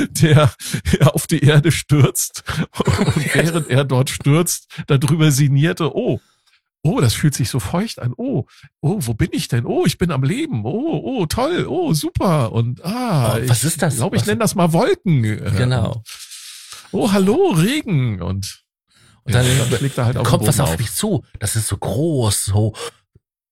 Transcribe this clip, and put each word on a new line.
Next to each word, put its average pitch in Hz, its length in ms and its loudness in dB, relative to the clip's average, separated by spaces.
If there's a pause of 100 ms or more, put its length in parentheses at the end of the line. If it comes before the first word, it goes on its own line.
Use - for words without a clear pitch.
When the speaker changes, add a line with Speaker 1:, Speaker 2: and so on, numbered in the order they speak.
(100)
Speaker 1:
der 151 420 6 (500)
auf - 260 2
die 156 160 0
Erde 147 260 6
stürzt - 720 0 (340)
und - 400 0
Speaker 2:
<laughs> 147 180 -2
Speaker 1:
während 160 340 0
er 135 160 2
dort 131 260 0
stürzt, - 560 0 (220)
darüber 151 420 2
sinnierte, 143 640 2
„Oh, 190 260 -2 (600)
oh, 214 180 0
das 123 140 2
fühlt 147 200 0
sich 123 160 -4
so 127 100 -4
feucht - 400 -6
an. 123 160 -6
Oh, 233 300 -6 (340)
oh, 175 220 -2
wo 117 120 -4
bin 175 180 0
ich 202 140 -4
denn? 120 180 -2
Oh, 254 220 0
ich - 120 0
bin 175 120 0
am 135 140 0
Leben. 190 400 -2
Oh, 220 400 -4
oh, 220 220 -2
toll. 285 420 -2
Oh, 320 260 -2
super.“ 156 560 0
Und, 117 340 -2
ah, 170 520 0
Speaker 2:
Oh, 123 120 -2
was 120 100 4
Speaker 1:
ich 123 60 -2
Speaker 2:
ist - 180 -2
das? 160 140 0
Speaker 1:
glaub, 180 180 -2
ich 202 80 2
Speaker 2:
Was - 40 -2
Speaker 1:
nenn 214 140 -2
das 214 160 0
mal 170 160 2
Wolken. 180 520 2
Äh, 107 320 -2
Speaker 2:
Genau. 120 460 0 (880)
Speaker 1:
„Oh, 214 220 0
hallo, 214 380 4
Regen.“ 160 720 0
Und, 95 420 -8 (580)
Speaker 2:
Und - 120 -2
dann 127 120 4
Speaker 1:
ja, 131 200 2
dann 123 120 0
schlägt 135 200 -4
er 120 80 0
halt 117 100 0
auf 107 80 0
den 120 60 2
Speaker 2:
kommt 110 180 2
was - 80 2
Speaker 1:
Boden - 120 2
Speaker 2:
auf 82 60 0
Speaker 1:
auf. - 60 -4
Speaker 2:
mich 113 120 -4
zu. 202 300 -2 (160)
Das - 160 -4
ist 107 140 -2
so 98 80 -4
groß, 127 720 -2
so, 104 280 0 (760)